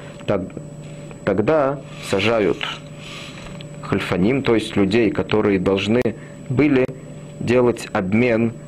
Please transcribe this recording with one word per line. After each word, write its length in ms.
Так, 180
тогда 540
сажают 480
хальфаним, 500
то 120
есть 200
людей, 360
которые 480
должны 420
были 360
делать 540
обмен 600